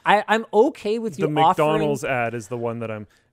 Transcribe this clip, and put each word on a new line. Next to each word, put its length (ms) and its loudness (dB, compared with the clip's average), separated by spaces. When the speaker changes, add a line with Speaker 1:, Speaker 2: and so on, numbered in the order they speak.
Speaker 1:
I, 220 4
I'm 240 0
okay 460 0
with 180 -6
Speaker 2:
The 60 -4
Speaker 1:
you 40 0
offering 80 -2
Speaker 2:
McDonald's 680 2
ad 300 -2
is 140 -8
the 80 -6
one 220 -4
that 120 -8
I'm, 160 -10